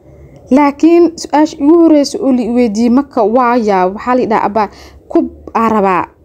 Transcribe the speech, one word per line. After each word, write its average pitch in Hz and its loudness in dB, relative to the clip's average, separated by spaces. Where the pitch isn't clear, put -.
Laakiin 311 2
su-aasha 302 -2
igu 285 2
horreysa 302 2
oo 269 -2
la 247 0
i 214 -4
weydiiyey 240 0
marka 254 0
waa 240 0
yaab, 196 0
waxaa 247 -4
la 247 0
dhahaa, 214 -2
"Abaay, 202 -2
kub 330 -2
aa 226 0
rabaa, 196 0